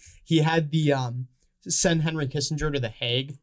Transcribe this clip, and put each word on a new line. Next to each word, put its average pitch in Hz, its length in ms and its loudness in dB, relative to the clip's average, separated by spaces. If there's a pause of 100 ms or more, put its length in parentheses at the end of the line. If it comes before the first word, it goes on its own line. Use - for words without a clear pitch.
(260)
He 160 140 4
had 156 320 2
the, 151 220 2
um, 127 340 -4 (400)
send 165 340 2
Henry 156 260 -2
Kissinger 147 460 -2
to 143 60 -2
The 113 100 -4
Hague 127 540 -4